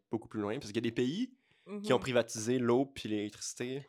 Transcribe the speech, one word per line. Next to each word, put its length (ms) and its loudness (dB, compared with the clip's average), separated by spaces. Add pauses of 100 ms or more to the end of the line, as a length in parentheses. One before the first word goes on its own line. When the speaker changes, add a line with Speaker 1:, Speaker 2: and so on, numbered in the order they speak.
(100)
Speaker 1:
beaucoup 180 -4
plus 120 -4
loin, 180 0
parce 80 -12
qu'il 100 -4
y 20 0
a 40 0
des 100 0
pays 400 0 (500)
qui 100 4
ont 40 8
Speaker 2:
Mhm. 60 2
Speaker 1:
privatisé 560 2
l'eau 280 4
puis 220 -10
l'électricité. 800 -4